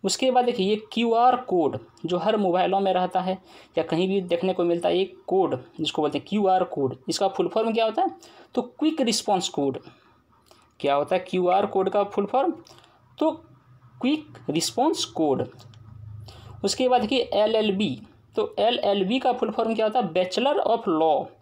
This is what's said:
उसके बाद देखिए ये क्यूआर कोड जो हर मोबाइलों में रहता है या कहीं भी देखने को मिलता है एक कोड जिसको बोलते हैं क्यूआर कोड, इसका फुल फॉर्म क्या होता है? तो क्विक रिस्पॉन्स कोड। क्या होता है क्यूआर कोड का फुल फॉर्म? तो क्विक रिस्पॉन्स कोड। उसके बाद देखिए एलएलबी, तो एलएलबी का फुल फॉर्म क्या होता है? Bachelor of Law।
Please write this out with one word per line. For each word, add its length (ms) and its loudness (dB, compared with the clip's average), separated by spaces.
उसके 260 0
बाद 140 4
देखिए 240 0
ये 80 2
क्यूआर 480 4
कोड 380 0
जो 120 -2
हर 180 0
मोबाइलों 440 2
में 120 0
रहता 280 0
है 180 -4
या 60 0
कहीं 240 0
भी 120 0
देखने 320 -2
को 120 0
मिलता 240 0
है 100 2
एक 160 -2
कोड 300 0
जिसको 220 -2
बोलते 160 0
हैं 100 -8
क्यूआर 360 2
कोड, 320 -4
इसका 200 0
फुल 200 -2
फॉर्म 240 -2
क्या 120 2
होता 180 -2
है? 60 0
तो 80 0
क्विक 380 -2
रिस्पॉन्स 480 0
कोड। 300 -2
क्या 140 2
होता 220 0
है 120 0
क्यूआर 380 2
कोड 240 0
का 140 2
फुल 220 -4
फॉर्म? 260 0
तो 120 2
क्विक 380 -2
रिस्पॉन्स 540 0
कोड। 420 0
उसके 240 0
बाद 120 4
देखिए 340 0
एलएलबी, 680 0
तो 220 -4
एलएलबी 600 0
का 140 0
फुल 180 0
फॉर्म 240 -2
क्या 120 0
होता 120 0
है? 140 0
Bachelor 420 0
of 200 0
Law। 280 2